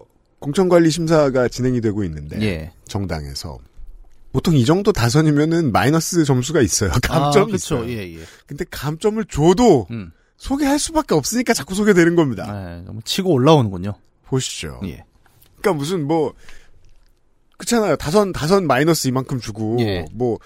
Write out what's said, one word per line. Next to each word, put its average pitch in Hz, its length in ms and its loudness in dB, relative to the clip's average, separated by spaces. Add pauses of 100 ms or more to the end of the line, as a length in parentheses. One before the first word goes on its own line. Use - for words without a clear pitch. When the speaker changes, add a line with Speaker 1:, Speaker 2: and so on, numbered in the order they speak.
(400)
Speaker 1:
공천관리심사가 156 1080 4
진행이 123 320 -2
되고 107 240 -2
있는데, 78 380 -8
Speaker 2:
예. 80 300 -4 (180)
Speaker 1:
정당에서. 80 680 -8 (760)
보통 131 220 0
이 123 100 4
정도 196 260 2
다선이면은 151 800 2
마이너스 151 540 2
점수가 143 360 0
있어요. 104 360 0
<laughs> 127 40 0
감점이 156 520 2
Speaker 2:
아, - 20 0
그쵸. 156 300 -4
Speaker 1:
있어요. 120 40 -8
Speaker 2:
예, 98 260 -10
예. 82 40 -16 (280)
Speaker 1:
근데 127 220 -10
감점을 208 560 -4
줘도 165 640 4
Speaker 2:
음. 101 200 -10 (240)
Speaker 1:
소개할 277 420 -2
수밖에 302 380 -2
없으니까 226 380 0
자꾸 - 200 -8
소개되는 180 440 4
겁니다. 104 340 0
Speaker 2:
네, 87 340 -10
너무 98 180 -14
치고 185 280 -2
올라오는군요. 120 640 2 (320)
Speaker 1:
보시죠. 127 580 -6
Speaker 2:
예. - 220 -12 (560)
Speaker 1:
그러니까 202 180 2
무슨 151 260 -4
뭐, 147 280 0 (1200)
그렇잖아요. 214 380 0
다선, 185 380 0
다선 180 340 2
마이너스 147 400 2
이만큼 131 320 -2
주고, 110 400 -4
Speaker 2:
예. 98 320 -2
Speaker 1:
뭐, 110 340 -2